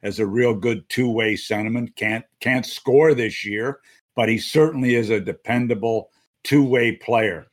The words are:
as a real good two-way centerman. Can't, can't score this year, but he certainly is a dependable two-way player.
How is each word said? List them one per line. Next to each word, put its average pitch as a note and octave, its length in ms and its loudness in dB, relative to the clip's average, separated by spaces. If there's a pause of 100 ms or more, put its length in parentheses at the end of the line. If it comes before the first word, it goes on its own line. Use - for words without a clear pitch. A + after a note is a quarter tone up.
as G2+ 160 -6
a A2 80 0
real A#2 280 2
good G#2 360 -4
two-way A2+ 440 0
centerman. A2 640 -6
Can't, A2 280 -4 (160)
can't B2+ 260 -2
score D3 480 4
this A2+ 320 -4
year, A2 340 -6 (340)
but A2+ 140 2
he A2+ 100 2
certainly C#3+ 560 2
is A2 160 0
a A2 100 0
dependable A2+ 920 -2 (340)
two-way B2 520 2
player. A2 560 -2